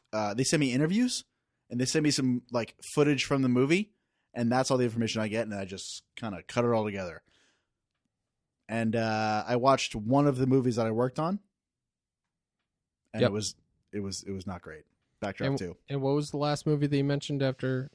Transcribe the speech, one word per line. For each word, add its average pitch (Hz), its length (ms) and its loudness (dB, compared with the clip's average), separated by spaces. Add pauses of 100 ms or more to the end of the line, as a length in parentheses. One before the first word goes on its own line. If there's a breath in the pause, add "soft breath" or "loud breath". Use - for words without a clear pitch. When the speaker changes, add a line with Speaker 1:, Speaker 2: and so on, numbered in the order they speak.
(120)
Speaker 1:
uh, 104 200 -2
they 127 120 0
send 156 160 2
me 131 120 0
interviews 190 520 0 (440)
and 120 120 -6
they 131 60 0
send 156 180 0
me 147 60 4
some, 127 400 0
like, 120 320 -4
footage 147 420 2
from 135 180 0
the 131 60 4
movie. 139 420 2 (420)
And 117 180 0
that's 127 200 2
all 131 80 4
the 127 60 4
information 113 360 0
I 107 80 -2
get. 110 180 -2
And 104 80 -8
I 98 120 -6
just - 360 -12 (140)
kinda 98 280 -8
cut 120 200 0
it 120 60 2
all 113 140 4
together. 95 380 -6 (1500)
And, 113 280 0
uh, 110 500 0
I 120 100 0
watched 131 380 2
one 127 340 2
of 127 100 2
the 131 80 2
movies 127 300 4
that 113 100 0
I 110 60 0
worked 123 260 0
on. 185 220 -2 (1700)
And 113 100 -2
Speaker 2:
Yep. 123 80 6
Speaker 1:
it - 20 -4
was, 104 220 -4 (380)
it 104 80 -6
was, 98 220 -8
it - 80 -10
was 95 160 -8
not 92 160 -8
great. 78 220 -16 (360)
Backdraft 196 260 -4
Speaker 2:
And, 135 120 0
Speaker 1:
two. 87 180 -8 (120)
Speaker 2:
and 139 120 -4
what 135 140 0
was 147 160 -2
the 151 80 -6
last 147 260 -2
movie 147 220 2
that 143 100 0
you 139 80 2
mentioned 143 380 -2
after 131 520 -2